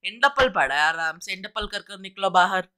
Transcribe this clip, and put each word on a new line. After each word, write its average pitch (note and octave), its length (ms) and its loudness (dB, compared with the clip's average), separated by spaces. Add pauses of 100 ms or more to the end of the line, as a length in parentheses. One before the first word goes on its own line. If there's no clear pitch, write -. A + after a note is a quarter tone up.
एंडरपल B3+ 440 2
पड़ा C#3 260 0
है D3 60 2
आराम D#3+ 380 0
से, G3 140 -12
एंडरपल G#3 340 -10
कर G3+ 120 -10
कर G3 200 -16
निकलो F#3+ 320 -4
बाहर। F#3 480 4